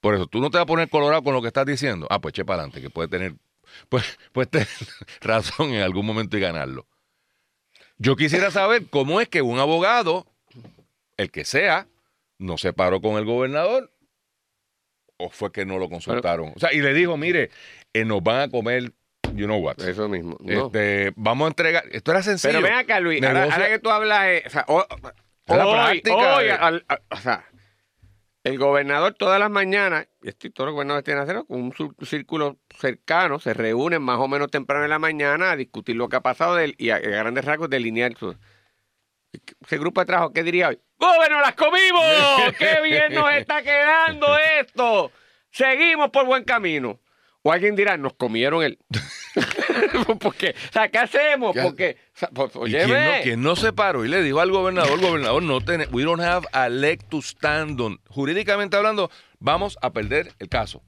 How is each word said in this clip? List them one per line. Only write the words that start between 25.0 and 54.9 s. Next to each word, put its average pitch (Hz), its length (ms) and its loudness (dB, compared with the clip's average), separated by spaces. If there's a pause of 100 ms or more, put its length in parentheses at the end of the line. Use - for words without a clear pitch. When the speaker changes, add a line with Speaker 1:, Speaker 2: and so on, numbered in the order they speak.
Speaker 1:
Es 165 100 2
la 180 120 6
Speaker 2:
hoy, 214 60 4 (280)
Speaker 1:
práctica 254 360 4
Speaker 2:
hoy, 240 80 4
Speaker 1:
de 214 80 2
Speaker 2:
al, 165 340 0
al, - 140 -4 (100)
o - 60 -10
sea, 113 280 -2 (960)
el 131 140 -2
gobernador 143 560 2
todas 196 260 2
las 208 120 2
mañanas, 196 560 0 (160)
y 110 60 -10
esto - 180 -16
y - 20 -12
todos 131 200 -6
los 151 40 -8
gobernadores 143 320 -2
tienen 143 140 -2
que 139 60 -2
hacerlo, 202 200 -6
con 127 160 -8
un 127 120 -6
sul-, 147 280 -10
círculo 143 560 -6 (220)
cercano, 151 600 -2
se 113 140 -4
reúnen 123 480 0
más 127 160 0
o 135 100 0
menos 143 220 -2
temprano 143 360 -2
en 147 40 -4
la 156 80 0
mañana 156 540 0
a 160 40 0
discutir 120 400 -8
lo 117 140 -4
que 127 60 -4
ha 127 60 0
pasado 165 340 0
del, 156 240 0
y 113 100 -2
a, 110 60 2
a 85 40 -2
grandes 110 460 -2
rasgos 151 240 -2
delinear 117 480 -2
su, 98 180 -10 (1300)
ese 156 140 -6
grupo 170 240 -2
de 175 60 0
trabajo, 170 260 0
¿qué 165 80 -2
diría 170 280 2
hoy? 117 100 -4 (180)
"Gobierno, 320 440 6
las 269 140 2
comimos, 349 480 4
Speaker 1:
<laughs> 277 560 4
Speaker 2:
qué 311 240 4
bien 302 300 2
nos 294 200 2
está 294 300 -2
quedando 294 640 2 (320)
esto, 220 520 0 (400)
seguimos 294 600 2
por 277 140 4
buen 254 180 2
camino". 160 560 -2 (440)
O 156 80 4
alguien 196 240 2
dirá, 196 220 2
"Nos 139 160 -6
comieron 127 480 0
el", 143 160 -2 (140)
<laughs> - 1300 -2
porque, - 340 -2 (160)
o - 40 -18
sea, 220 160 2
¿qué - 100 -2
hacemos? 254 540 2
Speaker 1:
¿Qué 127 80 0
ha-, - 20 0
Speaker 2:
Porque, 165 340 -2 (160)
o - 60 -20
sea, 170 100 -4
pues, 131 260 -4
Speaker 1:
¿y - 40 -10 (120)
quién 156 180 2
no, 240 60 2
Speaker 2:
óyeme. 294 280 2
Speaker 1:
quién 117 180 -2
no 160 140 2
se 214 180 0
paró 175 320 0
y 123 40 -2
le 185 120 2
dijo 147 200 0
al 185 100 2
gobernador, 185 480 2